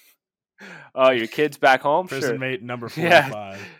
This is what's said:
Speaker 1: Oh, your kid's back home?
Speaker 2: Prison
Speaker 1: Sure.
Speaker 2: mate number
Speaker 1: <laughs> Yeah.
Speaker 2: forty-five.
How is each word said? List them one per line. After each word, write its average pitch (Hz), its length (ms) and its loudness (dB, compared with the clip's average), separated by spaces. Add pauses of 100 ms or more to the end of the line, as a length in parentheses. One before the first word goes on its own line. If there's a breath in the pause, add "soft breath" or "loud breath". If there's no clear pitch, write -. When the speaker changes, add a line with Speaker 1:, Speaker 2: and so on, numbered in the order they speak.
(960 loud breath)
Speaker 1:
Oh, 131 160 4
your 117 160 0
kid's 151 320 -4
back 131 240 4
home? 156 240 -2
Speaker 2:
Prison 135 240 -6
Speaker 1:
Sure. 120 80 -6
Speaker 2:
mate 131 240 -8
number 120 300 -12
Speaker 1:
<laughs> - 40 -18
Yeah. 165 260 4
Speaker 2:
forty-five. 104 380 -12 (180 loud breath)